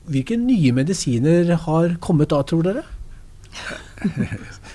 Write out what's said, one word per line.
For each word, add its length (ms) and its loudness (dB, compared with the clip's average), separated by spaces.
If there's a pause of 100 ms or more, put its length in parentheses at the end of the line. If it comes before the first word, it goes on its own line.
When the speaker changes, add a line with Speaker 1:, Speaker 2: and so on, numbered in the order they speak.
Speaker 1:
hvilke 280 -2
nye 360 4
medisiner 840 2
har 340 2 (100)
kommet 300 2
da, 140 2
tror 200 0
dere? 200 -2 (640)
Speaker 2:
<laughs> 500 -14 (760)